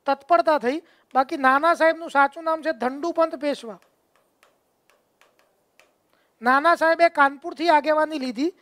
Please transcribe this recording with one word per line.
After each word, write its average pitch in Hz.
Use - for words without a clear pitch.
તત્પરતા 311
થઈ. 254
બાકી 262
નાના 285
સાહેબનું 320
સાચું 285
નામ 320
છે 320
ધંડુપંત 320
પેશવા. 240
નાના 277
સાહેબે 330
કાનપુરથી 294
આગેવાની 311
લીધી, 262